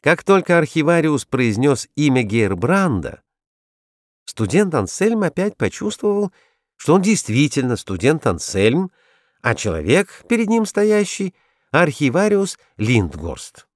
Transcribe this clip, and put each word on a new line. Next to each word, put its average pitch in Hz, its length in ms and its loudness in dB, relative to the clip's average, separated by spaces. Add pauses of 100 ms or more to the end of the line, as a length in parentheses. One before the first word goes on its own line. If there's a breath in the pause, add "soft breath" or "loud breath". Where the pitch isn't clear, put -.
Как 165 240 0
только 180 320 4
архивариус 156 680 2
произнёс 123 720 0
имя 135 280 2
Гейербранда, 110 960 -2 (1040)
студент 156 500 -2
Ансельм 196 480 -2
опять 185 340 -4
почувствовал, 202 720 -4 (440)
что - 180 0
он 190 80 4
действительно 135 760 0
студент 117 520 -2
Ансельм, 110 640 0 (500)
а 117 140 -2
человек, 98 720 -2
перед 226 180 0
ним 220 200 0
стоящий — 208 680 -2 (380)
архивариус 175 880 0 (180)
Линдгорст. 85 1000 -2